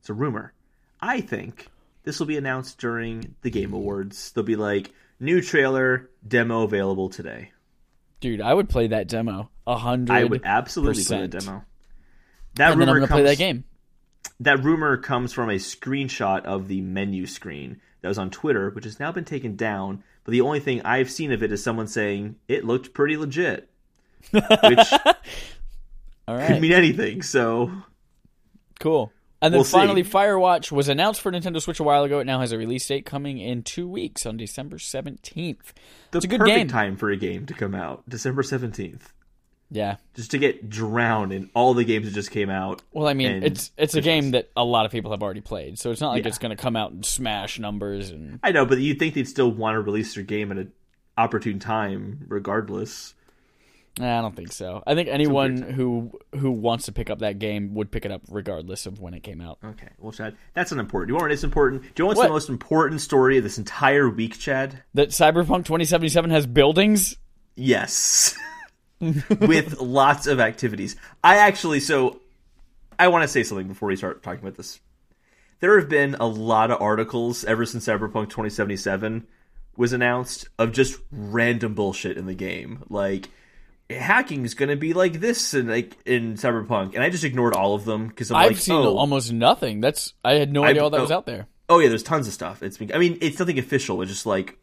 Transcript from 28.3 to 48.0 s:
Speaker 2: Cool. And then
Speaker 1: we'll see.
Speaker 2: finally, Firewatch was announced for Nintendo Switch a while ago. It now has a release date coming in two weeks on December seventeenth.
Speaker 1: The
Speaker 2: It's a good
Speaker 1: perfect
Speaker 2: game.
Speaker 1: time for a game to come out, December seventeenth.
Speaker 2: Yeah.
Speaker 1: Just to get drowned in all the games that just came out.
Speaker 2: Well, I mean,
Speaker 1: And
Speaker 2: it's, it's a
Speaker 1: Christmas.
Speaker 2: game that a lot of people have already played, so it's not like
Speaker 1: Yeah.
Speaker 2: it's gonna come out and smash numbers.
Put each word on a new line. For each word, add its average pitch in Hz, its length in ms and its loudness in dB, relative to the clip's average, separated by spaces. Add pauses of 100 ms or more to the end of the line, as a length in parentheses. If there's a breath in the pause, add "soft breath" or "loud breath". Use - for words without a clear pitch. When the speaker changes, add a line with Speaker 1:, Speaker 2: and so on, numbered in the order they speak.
Speaker 2:
Cool. 147 320 0 (300)
And 160 120 4
then - 60 8
Speaker 1:
we'll - 60 6
see. - 120 -4
Speaker 2:
finally, 196 260 6
Firewatch 190 680 2
was 139 180 0
announced 185 320 0
for 196 100 -2
Nintendo 170 300 -6
Switch - 180 -8
a 160 40 -2
while 143 200 4
ago. 143 160 0
It 127 60 -4
now 131 140 -2
has 123 120 -2
a 113 60 -4
release 117 300 -4
date 139 180 -4
coming 143 320 -8
in 120 240 -6
two 175 260 -8
weeks 233 380 -8
on 110 120 -8
December 113 420 -12
seventeenth. - 920 -10 (360 soft breath)
Speaker 1:
The 175 80 -2
Speaker 2:
It's 175 80 -2
a - 20 -4
good 220 120 0
Speaker 1:
perfect 208 180 8
Speaker 2:
game. 214 100 2
Speaker 1:
time 107 300 0
for 104 140 0
a 101 60 -2
game 92 280 -6
to - 80 -12
come 101 220 -6
out, 82 340 -10
December 127 320 -4
seventeenth. 123 720 -8 (560)
Speaker 2:
Yeah. 101 280 -4 (180)
Speaker 1:
Just 117 160 -12
to 147 80 -2
get 131 300 0
drowned 110 640 -2
in 95 220 -8
all 123 220 4
the 120 80 4
games 110 240 0
that 98 60 -8
just 101 180 -6
came 104 180 -4
out. 95 320 -6 (120)
Speaker 2:
Well, 151 140 0
I 143 60 2
mean, 135 180 0
Speaker 1:
And 95 120 -4
Speaker 2:
it's, - 340 -2
it's 147 160 0
a 160 40 2
Speaker 1:
Christmas. 143 80 0
Speaker 2:
game 156 260 2
that 123 240 0
a 120 80 2
lot 120 220 2
of 107 60 -6
people 113 200 -6
have 101 120 -6
already 98 180 -8
played, 90 360 -12
so 120 140 -6
it's 113 100 -6
not 151 100 -2
like 120 120 -2
Speaker 1:
Yeah. 110 60 -4
Speaker 2:
it's 104 100 -8
gonna 110 160 -8
come 117 200 -4
out 107 160 -4
and 92 140 -12
smash 104 540 -6
numbers. 101 500 -6